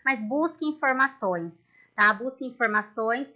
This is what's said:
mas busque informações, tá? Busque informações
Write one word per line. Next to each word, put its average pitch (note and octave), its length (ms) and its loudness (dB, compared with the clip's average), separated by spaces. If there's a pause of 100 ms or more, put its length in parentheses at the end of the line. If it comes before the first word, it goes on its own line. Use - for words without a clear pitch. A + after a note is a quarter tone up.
mas C4+ 160 0
busque D4 460 -2
informações, C4 1000 0 (300)
tá? G#3+ 180 6
Busque B3+ 320 -6
informações A3+ 920 -2